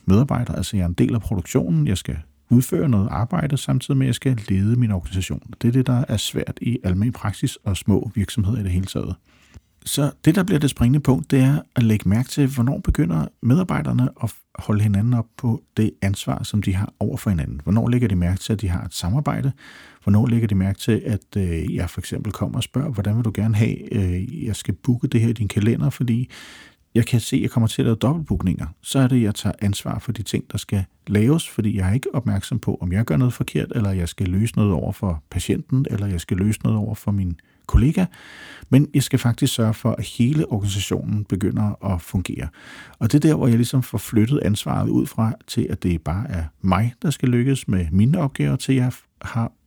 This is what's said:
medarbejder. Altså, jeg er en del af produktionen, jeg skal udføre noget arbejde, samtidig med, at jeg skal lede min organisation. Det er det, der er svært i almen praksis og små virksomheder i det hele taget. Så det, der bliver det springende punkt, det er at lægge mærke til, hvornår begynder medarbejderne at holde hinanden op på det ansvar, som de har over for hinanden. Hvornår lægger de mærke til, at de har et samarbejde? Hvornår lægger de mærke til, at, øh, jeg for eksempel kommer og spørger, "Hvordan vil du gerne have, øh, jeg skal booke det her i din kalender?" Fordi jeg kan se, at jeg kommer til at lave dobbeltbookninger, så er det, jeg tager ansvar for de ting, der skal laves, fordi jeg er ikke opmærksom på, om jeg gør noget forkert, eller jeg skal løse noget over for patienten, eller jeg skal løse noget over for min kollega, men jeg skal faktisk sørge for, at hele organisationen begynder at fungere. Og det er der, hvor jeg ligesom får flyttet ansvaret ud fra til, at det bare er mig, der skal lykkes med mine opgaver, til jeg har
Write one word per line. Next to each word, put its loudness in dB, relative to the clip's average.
medarbejder. 4
Altså, -4
jeg 2
er 0
en -2
del 2
af 0
produktionen, 0
jeg 0
skal -6
udføre 4
noget 2
arbejde, -2
samtidig 0
med, 2
at 0
jeg 0
skal 0
lede 2
min 2
organisation. -4
Det 2
er 4
det, 2
der 2
er -2
svært -6
i -2
almen 2
praksis -4
og -4
små 0
virksomheder -2
i -4
det -2
hele 0
taget. -6
Så 0
det, 6
der 2
bliver 2
det 2
springende 2
punkt, 0
det 4
er 4
at 2
lægge 2
mærke 2
til, 2
hvornår 0
begynder 0
medarbejderne 2
at -4
holde 0
hinanden 2
op 0
på -2
det 2
ansvar, -2
som -2
de 0
har -4
over -2
for -4
hinanden. -2
Hvornår 2
lægger 2
de 0
mærke 0
til, -4
at -2
de -2
har -2
et -10
samarbejde? -2
Hvornår 4
lægger 2
de 2
mærke 0
til, 0
at, -4
øh, -2
jeg -4
for -10
eksempel -6
kommer -4
og -4
spørger, -4
"Hvordan -2
vil 0
du 0
gerne 0
have, 0
øh, -2
jeg -2
skal -6
booke -2
det 2
her 2
i 0
din -2
kalender?" 0
Fordi -2
jeg 4
kan 2
se, -4
at 2
jeg 0
kommer 2
til -2
at 2
lave 2
dobbeltbookninger, 0
så -2
er 4
det, 4
jeg 0
tager -2
ansvar -2
for -8
de -6
ting, -4
der -6
skal -2
laves, 2
fordi -2
jeg 2
er 2
ikke -2
opmærksom -2
på, -2
om -2
jeg 2
gør 0
noget 2
forkert, -4
eller 0
jeg -2
skal -4
løse 0
noget 4
over -2
for -4
patienten, -2
eller -4
jeg -4
skal -4
løse 0
noget 2
over -4
for -4
min -2
kollega, 4
men 6
jeg 4
skal 0
faktisk 0
sørge 2
for, 0
at -4
hele 0
organisationen -2
begynder -2
at -4
fungere. -6
Og 0
det 4
er 8
der, 4
hvor 2
jeg 4
ligesom 2
får -6
flyttet 2
ansvaret 0
ud 2
fra -2
til, -2
at -6
det 0
bare -4
er -4
mig, 2
der 0
skal -2
lykkes 0
med 0
mine 4
opgaver, 0
til 0
jeg 2
har -4